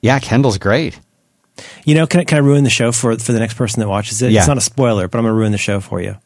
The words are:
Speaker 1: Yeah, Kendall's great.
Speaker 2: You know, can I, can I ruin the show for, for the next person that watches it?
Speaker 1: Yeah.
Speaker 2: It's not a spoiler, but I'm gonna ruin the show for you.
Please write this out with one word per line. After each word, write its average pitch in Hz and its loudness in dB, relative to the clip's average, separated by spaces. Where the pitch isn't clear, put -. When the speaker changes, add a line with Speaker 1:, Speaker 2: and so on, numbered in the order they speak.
Speaker 1:
Yeah, 131 2
Kendall's 120 0
great. 120 -2
Speaker 2:
You 151 4
know, 160 4
can 175 2
I, - -2
can 156 0
I 147 2
ruin 143 4
the 131 2
show 120 0
for, 117 0
for 113 -4
the 117 0
next 113 -4
person 117 -4
that 107 -2
watches 104 -4
it? 123 2
Speaker 1:
Yeah. 110 4
Speaker 2:
It's 87 4
not 143 2
a 117 -4
spoiler, 113 0
but 117 -4
I'm 113 -2
gonna 113 0
ruin 110 0
the 104 -2
show 98 -4
for 95 -8
you. 98 -10